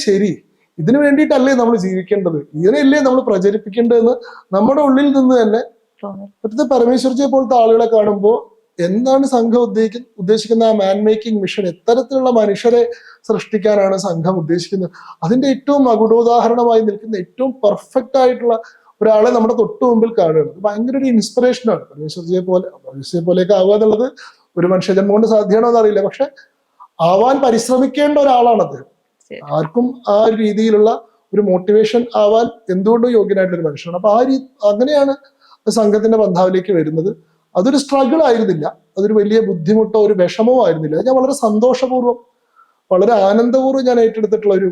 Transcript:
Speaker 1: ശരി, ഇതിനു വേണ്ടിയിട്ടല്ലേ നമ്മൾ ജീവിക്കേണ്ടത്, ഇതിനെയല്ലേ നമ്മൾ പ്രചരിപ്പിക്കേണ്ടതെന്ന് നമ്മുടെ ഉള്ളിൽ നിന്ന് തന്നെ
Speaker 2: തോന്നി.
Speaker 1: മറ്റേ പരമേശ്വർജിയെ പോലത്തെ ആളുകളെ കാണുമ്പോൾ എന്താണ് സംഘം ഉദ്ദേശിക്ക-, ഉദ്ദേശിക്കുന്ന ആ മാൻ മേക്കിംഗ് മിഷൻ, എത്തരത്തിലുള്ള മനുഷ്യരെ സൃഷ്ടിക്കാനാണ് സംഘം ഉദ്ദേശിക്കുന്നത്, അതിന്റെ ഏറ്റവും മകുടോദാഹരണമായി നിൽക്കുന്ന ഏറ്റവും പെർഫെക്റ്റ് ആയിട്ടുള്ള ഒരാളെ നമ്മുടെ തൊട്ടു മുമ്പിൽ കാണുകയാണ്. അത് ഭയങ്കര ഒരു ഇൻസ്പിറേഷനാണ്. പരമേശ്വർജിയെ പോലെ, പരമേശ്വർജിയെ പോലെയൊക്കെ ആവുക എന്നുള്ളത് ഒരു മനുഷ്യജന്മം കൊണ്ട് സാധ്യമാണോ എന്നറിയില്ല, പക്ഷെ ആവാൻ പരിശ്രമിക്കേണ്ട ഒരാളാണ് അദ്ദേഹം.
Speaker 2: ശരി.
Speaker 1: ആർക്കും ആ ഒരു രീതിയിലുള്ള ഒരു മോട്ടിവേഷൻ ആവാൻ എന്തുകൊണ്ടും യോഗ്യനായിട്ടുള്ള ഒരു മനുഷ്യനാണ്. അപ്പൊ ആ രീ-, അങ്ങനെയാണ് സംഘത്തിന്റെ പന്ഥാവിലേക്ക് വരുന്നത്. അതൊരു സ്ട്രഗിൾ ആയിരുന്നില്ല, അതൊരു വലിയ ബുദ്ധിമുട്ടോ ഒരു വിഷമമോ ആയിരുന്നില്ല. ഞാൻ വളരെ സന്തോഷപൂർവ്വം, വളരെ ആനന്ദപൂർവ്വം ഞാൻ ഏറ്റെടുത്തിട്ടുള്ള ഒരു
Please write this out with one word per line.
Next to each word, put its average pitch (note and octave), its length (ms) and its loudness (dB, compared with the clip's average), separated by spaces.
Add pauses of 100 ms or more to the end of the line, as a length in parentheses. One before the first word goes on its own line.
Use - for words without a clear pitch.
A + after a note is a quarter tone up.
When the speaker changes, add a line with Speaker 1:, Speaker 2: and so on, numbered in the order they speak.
Speaker 1:
ശരി, G3 240 0 (460)
ഇതിനു G#3 220 0
വേണ്ടിയിട്ടല്ലേ C#4+ 540 2
നമ്മൾ A#3 220 2 (100)
ജീവിക്കേണ്ടത്, F#3 540 -4 (180)
ഇതിനെയല്ലേ C4+ 500 2
നമ്മൾ B3+ 120 2 (100)
പ്രചരിപ്പിക്കേണ്ടതെന്ന് A3 880 0 (380)
നമ്മുടെ B3 340 2
ഉള്ളിൽ C4+ 200 2 (100)
നിന്ന് B3+ 240 4
തന്നെ G#3+ 200 0 (420)
Speaker 2:
തോന്നി. G3+ 220 -14 (180)
Speaker 1:
മറ്റേ A3 300 -4
പരമേശ്വർജിയെ B3+ 600 0
പോലത്തെ C4 280 0
ആളുകളെ A3+ 340 4
കാണുമ്പോൾ G#3 420 2 (420)
എന്താണ് B3 540 0
സംഘം A#3 340 2
ഉദ്ദേശിക്ക-, A3 380 -4 (140)
ഉദ്ദേശിക്കുന്ന A3 440 0
ആ A3 180 4
മാൻ F#3+ 160 0 (100)
മേക്കിംഗ് G#3+ 340 -2
മിഷൻ, G3 300 -6
എത്തരത്തിലുള്ള B3+ 680 -2
മനുഷ്യരെ A3+ 440 2 (480)
സൃഷ്ടിക്കാനാണ് G3+ 760 -2
സംഘം F3 360 -4
ഉദ്ദേശിക്കുന്നത്, F3 500 -4 (320)
അതിന്റെ B3+ 300 0
ഏറ്റവും C#4+ 360 -2
മകുടോദാഹരണമായി A#3 1000 2
നിൽക്കുന്ന G#3 340 -8
ഏറ്റവും C4 280 -6 (120)
പെർഫെക്റ്റ് C4 580 -2
ആയിട്ടുള്ള A#3+ 340 0 (460)
ഒരാളെ A3 340 4
നമ്മുടെ A3+ 240 0
തൊട്ടു G#3 300 -4
മുമ്പിൽ A3+ 280 0
കാണുകയാണ്. D#3+ 360 0
അത് F#3+ 120 -20
ഭയങ്കര A3 320 -4
ഒരു C4+ 160 -2
ഇൻസ്പിറേഷനാണ്. A3 760 -2
പരമേശ്വർജിയെ E3 600 -6
പോലെ, F#3 160 0 (200)
പരമേശ്വർജിയെ C#3 420 -8
പോലെയൊക്കെ F3+ 300 2
ആവുക F#3+ 200 2
എന്നുള്ളത് A3 300 0 (480)
ഒരു F3 160 0
മനുഷ്യജന്മം F#3+ 440 0
കൊണ്ട് A3 120 2
സാധ്യമാണോ G#3+ 440 0
എന്നറിയില്ല, G#3+ 360 2
പക്ഷെ C4+ 180 -6 (840)
ആവാൻ A3+ 260 2 (100)
പരിശ്രമിക്കേണ്ട C4 800 0
ഒരാളാണ് A#3+ 420 4
അദ്ദേഹം. C#3 220 -12 (440)
Speaker 2:
ശരി. - 100 -18 (140)
Speaker 1:
ആർക്കും D#3+ 320 -2 (220)
ആ G3+ 80 2 (100)
ഒരു A3 80 0
രീതിയിലുള്ള G#3+ 540 2 (440)
ഒരു G3+ 80 0
മോട്ടിവേഷൻ G#3 600 0 (140)
ആവാൻ G#3+ 320 2 (260)
എന്തുകൊണ്ടും A3+ 440 0
യോഗ്യനായിട്ടുള്ള F#3+ 420 0
ഒരു E3 80 -2
മനുഷ്യനാണ്. E3+ 320 -10
അപ്പൊ G#3+ 140 0
ആ A#3 160 2
രീ-, C4 180 -4 (220)
അങ്ങനെയാണ് C4+ 440 0 (540)
സംഘത്തിന്റെ G#3+ 500 2
പന്ഥാവിലേക്ക് F#3 640 0
വരുന്നത്. D#3+ 320 2 (440)
അതൊരു B3+ 280 2
സ്ട്രഗിൾ C4+ 440 0
ആയിരുന്നില്ല, G3 380 0 (320)
അതൊരു G#3 220 0
വലിയ G#3 280 2
ബുദ്ധിമുട്ടോ G#3+ 600 0
ഒരു G#3 60 2
വിഷമമോ F#3+ 400 0 (120)
ആയിരുന്നില്ല. D#3 400 -2
ഞാൻ C4 140 2
വളരെ C4+ 160 0 (100)
സന്തോഷപൂർവ്വം, A#3+ 720 0 (760)
വളരെ G3 220 2 (140)
ആനന്ദപൂർവ്വം B3+ 600 0
ഞാൻ A#3+ 100 2
ഏറ്റെടുത്തിട്ടുള്ള G#3+ 600 0
ഒരു F#3+ 120 0